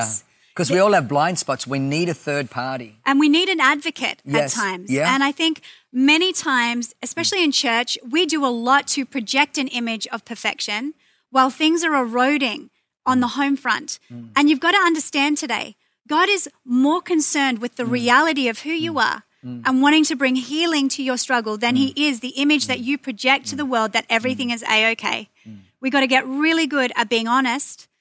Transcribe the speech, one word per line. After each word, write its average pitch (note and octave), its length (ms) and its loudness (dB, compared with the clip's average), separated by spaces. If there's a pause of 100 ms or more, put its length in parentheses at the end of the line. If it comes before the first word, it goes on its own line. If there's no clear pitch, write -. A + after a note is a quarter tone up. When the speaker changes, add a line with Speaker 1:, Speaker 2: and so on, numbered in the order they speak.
Speaker 1:
us. - 220 -4 (300)
Speaker 2:
'Cause F3 140 0
Speaker 1:
The F3+ 60 2
Speaker 2:
we F3+ 60 4
all G#3 120 6
have D#3+ 160 2
blind D3+ 300 0
spots. - 280 -4
We C3+ 140 -2
need D3+ 280 0
a E3 60 -2
third C#3+ 360 -6
party. B2 540 -8
Speaker 1:
And C#4 140 4
we D4+ 100 6
need E4+ 200 4
an F4 120 0
advocate D4 640 0
Speaker 2:
Yes. C#3+ 320 -2
Speaker 1:
at A#3 40 0
times. F#3+ 300 -4
Speaker 2:
Yeah. D3 220 0
Speaker 1:
And C4+ 120 2
I C#4 80 2
think D#4+ 280 -2 (320)
many D4+ 400 4
times, A#3+ 720 -2
especially E4+ 400 -2
in D4+ 80 2
church, A#3+ 480 0 (100)
we D#4+ 160 2
do D4+ 200 0
a C4 40 2
lot A#3+ 400 2
to C4+ 160 -2
project C4+ 540 -2
an C4+ 100 -2
image A#3 400 -6
of - 160 -10
perfection A3 720 -6 (360)
while C4 200 4
things D#4+ 320 2
are D#4+ 140 0
eroding B3+ 760 0 (340)
on B3+ 160 2
the B3 80 2
home C#4 280 0
front. B3 420 -4 (140)
Speaker 2:
Mm. A#3+ 240 -16
Speaker 1:
And D4 120 6
you've D4 120 2
gotta F4 180 2
understand D#4 600 0
today, A3+ 360 -6 (340)
God E4+ 200 2
is G4+ 200 -2 (160)
more C4+ 380 2
concerned C#4 560 0
with A#3+ 180 -8
the B3+ 80 -6
Speaker 2:
Mm. B3 60 -4
Speaker 1:
reality B3+ 580 2
of A3 120 -6
who D4 100 -8
you E4 240 -4
Speaker 2:
Mm. C4 80 0
Speaker 1:
are G#3+ 200 -2 (220)
Speaker 2:
Mm. B3 220 -12
Speaker 1:
and C4 160 2
wanting D4+ 220 6
to D#4 120 0
bring B3+ 200 0
healing C#4 540 -2
to - 120 -6
your B3+ 160 -2
struggle A3 400 -2
than A#3+ 160 0
he C4+ 200 2
Speaker 2:
Mm. - 20 -
Speaker 1:
is C#4+ 240 -2
the B3+ 80 -10
image C#4+ 400 0
that B3+ 100 -4
Speaker 2:
Mm. B3 60 -10
Speaker 1:
you C#4 140 -2
project C4 500 -2
to C#4+ 80 -8
the D4 80 -4
Speaker 2:
Mm. C4 60 -4
Speaker 1:
world A3 220 0
that A3+ 160 -2
everything A#3+ 420 -2
Speaker 2:
Mm. A#3+ 40 -4
Speaker 1:
is A3 80 -6
A-okay. A3 640 0 (180)
Speaker 2:
Mm. A3 100 -18 (240)
Speaker 1:
We C4 100 -2
gotta C4+ 160 2
get C4 200 2
really D#4 420 0
good C4 260 -2
at A3+ 140 -2
being A3+ 180 0
honest, B3+ 640 -2 (120)